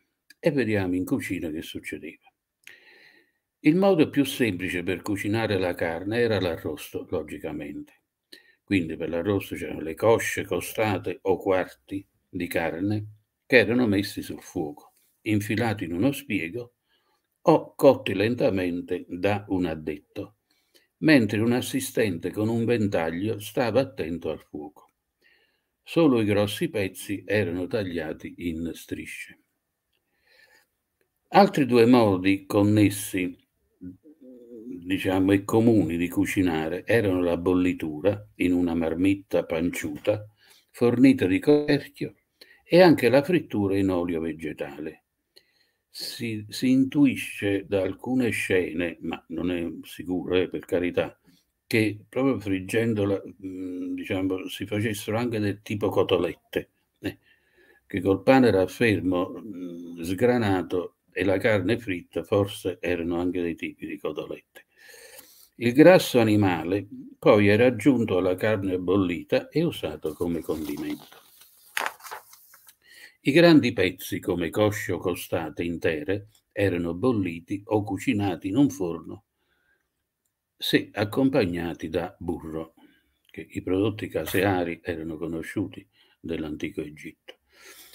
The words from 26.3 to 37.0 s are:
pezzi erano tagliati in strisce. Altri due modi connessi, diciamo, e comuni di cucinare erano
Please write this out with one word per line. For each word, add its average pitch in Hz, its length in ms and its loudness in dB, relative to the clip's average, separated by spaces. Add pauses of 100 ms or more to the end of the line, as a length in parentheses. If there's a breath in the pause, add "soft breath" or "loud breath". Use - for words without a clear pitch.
pezzi 98 560 -6
erano 90 420 -2
tagliati 82 640 -6 (160)
in 82 240 -6
strisce. - 720 -14 (1900 soft breath)
Altri 190 360 6
due 117 200 6
modi 98 600 4
connessi, 101 880 2 (1500)
diciamo, 95 440 2
e 101 140 4
comuni 107 520 4
di 87 120 0
cucinare 87 760 -2
erano 101 360 2